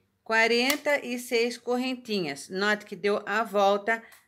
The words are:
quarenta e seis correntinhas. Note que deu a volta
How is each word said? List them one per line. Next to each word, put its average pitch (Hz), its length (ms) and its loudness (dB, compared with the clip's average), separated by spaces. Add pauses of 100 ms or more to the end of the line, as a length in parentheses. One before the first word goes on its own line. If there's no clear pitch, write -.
(240)
quarenta 240 800 2
e 240 120 -6
seis 240 400 -2
correntinhas. 240 920 -4
Note 202 380 -2
que 202 100 -14
deu 202 280 0
a 214 200 -2
volta 202 580 2 (260)